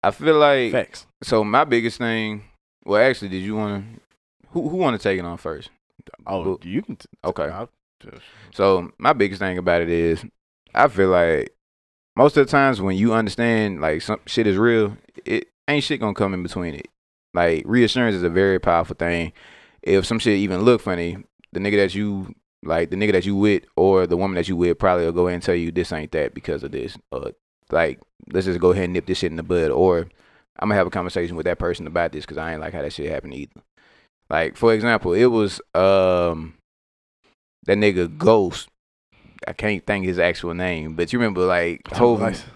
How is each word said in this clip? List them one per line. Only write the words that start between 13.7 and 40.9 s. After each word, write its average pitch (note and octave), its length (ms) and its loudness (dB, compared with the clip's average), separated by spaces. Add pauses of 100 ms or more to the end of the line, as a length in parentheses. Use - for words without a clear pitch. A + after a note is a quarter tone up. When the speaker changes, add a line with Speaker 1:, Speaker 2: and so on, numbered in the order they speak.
Speaker 1:
like, D#2 200 -2
some G#2+ 240 -6
shit A2+ 220 0
is F#2+ 100 2
real, A2 400 2 (280)
it - 220 -4 (220)
ain't C#3+ 140 2
shit C#3+ 180 -4
gonna G#2 120 -2
come G2 200 -2
in F2+ 100 -6
between F2 320 -8
it. - 120 -14 (460)
Like, E2+ 320 2
reassurance A#2 500 2
is F2+ 80 -2
a F2 60 2
very F#2+ 300 2
powerful E2+ 360 0
thing. E2+ 360 -2 (500)
If F#2+ 240 2
some A2+ 140 -4
shit G#2+ 180 2
even F#2+ 260 -2
look A#2+ 180 4
funny, F2 360 -4 (360)
the - 60 -6
nigga G2+ 180 0
that F#2+ 180 2
you, G2+ 380 -6 (300)
like, D#2+ 260 -2
the G2 80 -4
nigga G#2 160 0
that F2+ 120 2
you G2+ 100 -2
with G2+ 280 2 (140)
or F#2 280 4
the E2+ 120 0
woman F#2+ 180 -2
that E2+ 140 -2
you F#2 80 -2
with F2 220 2
probably F2+ 260 2
will E2+ 80 -2
go F2 140 0
ahead F2+ 80 -4
and E2+ 80 -10
tell F2+ 120 0
you E2 160 -4
this F2 220 -4
ain't D#2 180 -10
that D2+ 220 -4
because C#2+ 300 -8
of - 80 -10
this. - 260 -10 (140)
Or, - 200 -8 (400)
like, D#2+ 280 0 (320)
let's F#2 140 0
just F2 140 -2
go F2+ 120 6
ahead F#2 140 2
and F2+ 80 -6
nip F2+ 140 -2
this F#2 120 -4
shit E2+ 120 -2
in E2 60 -10
the E2 60 -8
bud. D#2+ 280 0
Or E2+ 360 2 (520)
I'ma G#2 160 -2
have F#2 120 2
a F2 40 -8
conversation F2 440 -4
with D#2+ 100 -6
that F2 140 -2
person E2+ 280 -4
about E2+ 240 -2
this D2+ 140 -12
'cause - 120 -12
I D#2+ 140 -8
ain't D#2 100 -8
like D#2 120 -10
how E2 80 -8
that D2 120 -8
shit D2 160 -8
happened D2 240 -8
either. C#2 280 -16 (680)
Like, D#2+ 260 -2
for A#2 180 4
example, G#2+ 400 0
it A2 120 4
was, A2 340 2 (160)
um, F2+ 800 2 (1120)
that G2+ 120 2
nigga F2+ 400 2
Ghost. G2 520 2 (800)
I - 60 -10
can't G#2 320 -4
think G2 200 -2
his F2+ 140 -2
actual E2+ 340 0
name, E2+ 420 -4